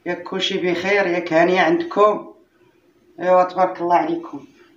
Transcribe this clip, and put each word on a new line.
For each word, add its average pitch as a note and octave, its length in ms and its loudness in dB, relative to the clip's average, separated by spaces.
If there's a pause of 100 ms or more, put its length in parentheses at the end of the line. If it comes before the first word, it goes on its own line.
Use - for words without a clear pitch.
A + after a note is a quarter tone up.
ياك F3 180 -6
كلشي F#3+ 340 -4
بخير؟ F3+ 500 0
ياك F3 260 -4
هانية F3 280 4
عندكم؟ G#3 720 0 (880)
ايوا F3+ 240 4
تبارك F#3 380 -2
الله F3 140 2
عليكم. D#3+ 520 -4 (300)